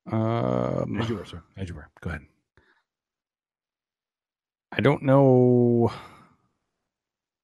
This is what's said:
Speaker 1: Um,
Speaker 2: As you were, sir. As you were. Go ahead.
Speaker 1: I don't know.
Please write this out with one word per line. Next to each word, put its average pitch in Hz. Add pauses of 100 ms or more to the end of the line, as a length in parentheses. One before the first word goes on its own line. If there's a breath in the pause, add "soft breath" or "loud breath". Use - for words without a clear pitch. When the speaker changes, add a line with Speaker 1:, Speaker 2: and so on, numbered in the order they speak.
(120)
Speaker 1:
Um, 101
Speaker 2:
As 117
you 117
were, 92
sir. - (160)
As 98
you 85
were. 76 (120)
Go 90
ahead. 76 (2500)
Speaker 1:
I -
don't 139
know. 123 (1500 loud breath)